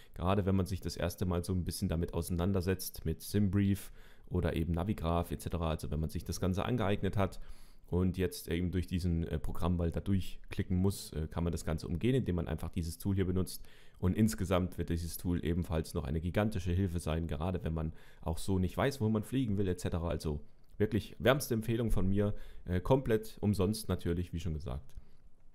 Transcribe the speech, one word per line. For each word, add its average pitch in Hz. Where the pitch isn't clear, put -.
Gerade 95
wenn 95
man 95
sich 92
das -
erste 92
Mal 87
so 92
ein 90
bisschen 87
damit 85
auseinandersetzt, 90
mit 80
SimBrief 101
oder 87
eben 80
Navigraph 85
et 73
cetera. 82
Also 78
wenn 73
man 80
sich 87
das -
Ganze 92
angeeignet 101
hat 98
und 90
jetzt 90
eben 87
durch 90
diesen, 85
äh, 80
Programmwald 85
da 87
durchklicken -
muss, 95
äh, 78
kann -
man 85
das 80
Ganze 80
umgehen, 87
indem 90
man 82
einfach 82
dieses 82
Tool 98
hier 95
benutzt. 90
Und 92
insgesamt 92
wird 85
dieses 85
Tool 87
ebenfalls 82
noch 78
eine 76
gigantische 95
Hilfe 87
sein, 82
gerade 85
wenn 80
man 80
auch 82
so 95
nicht 92
weiß, 131
wo 110
man 107
fliegen 110
will, 101
et 90
cetera. 87
Also 76
wirklich -
wärmste 127
Empfehlung 113
von 101
mir, 104
äh, 90
komplett 117
umsonst 98
natürlich, 87
wie 85
schon 80
gesagt. 67